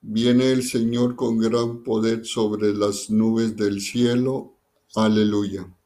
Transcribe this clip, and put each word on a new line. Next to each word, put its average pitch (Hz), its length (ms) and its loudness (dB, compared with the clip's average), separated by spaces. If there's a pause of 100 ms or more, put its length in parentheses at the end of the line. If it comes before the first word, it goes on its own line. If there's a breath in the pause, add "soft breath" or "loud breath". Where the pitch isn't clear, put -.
viene 123 500 2
el 127 100 0
Señor 123 540 -2
con 113 220 0
gran 117 440 0
poder 113 440 -2
sobre 104 480 -2
las 104 340 -2
nubes 110 480 2
del 101 240 0
cielo. 123 720 -2 (420)
Aleluya. 104 800 0 (120)